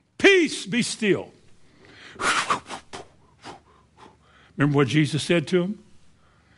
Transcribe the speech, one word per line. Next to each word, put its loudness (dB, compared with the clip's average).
Peace, 2
be -2
still." -2
Remember 2
what 4
Jesus 0
said 0
to 2
him? -6